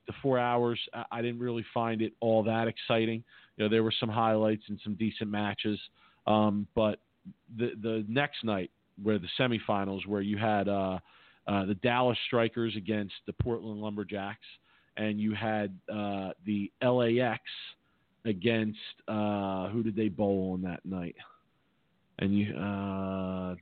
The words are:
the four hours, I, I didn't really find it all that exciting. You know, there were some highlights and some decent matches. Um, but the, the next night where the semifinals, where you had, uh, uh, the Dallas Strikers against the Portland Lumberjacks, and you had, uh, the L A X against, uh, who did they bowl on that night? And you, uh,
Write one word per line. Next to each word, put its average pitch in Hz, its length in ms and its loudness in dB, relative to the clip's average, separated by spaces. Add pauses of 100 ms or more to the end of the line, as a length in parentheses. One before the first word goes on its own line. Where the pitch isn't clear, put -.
the 113 160 -8
four 135 160 4
hours, 120 420 2 (140)
I, 113 180 -8
I 117 120 -4
didn't 120 160 -2
really 117 340 -4
find 113 300 0
it 104 160 -2
all 113 240 6
that 113 240 2
exciting. 113 560 0 (340)
You 107 80 0
know, 107 40 4
there 113 120 6
were 110 180 2
some 117 100 0
highlights 110 580 4
and 101 160 -8
some 107 100 -2
decent 104 380 -2
matches. 104 480 -2 (480)
Um, 107 480 4
but 107 240 2 (580)
the, 117 140 -2 (100)
the 110 260 -2
next 139 360 -2
night 101 260 0 (320)
where 104 160 2
the 87 120 -6 (100)
semifinals, 101 640 0
where 101 160 -2
you 101 160 0
had, 104 300 2
uh, 95 320 0 (480)
uh, 98 180 0
the 101 100 0
Dallas 120 520 2
Strikers 117 480 0
against 107 400 -4 (100)
the - 80 -8
Portland 107 480 -4
Lumberjacks, 101 640 -6 (520)
and 107 220 0
you 107 140 0
had, 104 440 -2 (140)
uh, 101 400 -4 (140)
the 101 260 -2 (100)
L 127 220 4
A 117 160 4
X 117 220 0 (840)
against, 110 540 0 (280)
uh, 101 600 -2
who 113 140 -2
did 110 120 -2
they 107 140 2
bowl 98 440 2
on 92 80 -2
that 90 240 -6
night? 90 300 -6 (1040)
And 98 180 4
you, 104 180 2
uh, 95 1080 -2